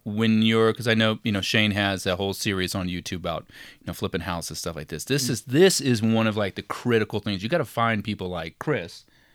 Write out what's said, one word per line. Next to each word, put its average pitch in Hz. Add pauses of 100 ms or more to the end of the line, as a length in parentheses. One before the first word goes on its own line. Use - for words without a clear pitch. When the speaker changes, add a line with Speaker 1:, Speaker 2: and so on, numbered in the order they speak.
Speaker 1:
when 110
you're, 113
'cause 113
I 117
know, 110
you 113
know, 101
Shane 107
has 98
a 92
whole 98
series 95
on 92
YouTube 90
about, 82 (340)
you -
know, -
flipping 92
houses, 85
stuff 85
like 73
this. 78
This 135
Speaker 2:
Mm. -
Speaker 1:
is, 113
this 170
is 120
one 113
of, 107
like, 101
the 95
critical 110
things. 98
You 110
gotta 156
find 113
people 98
like 85
Chris 104 (300)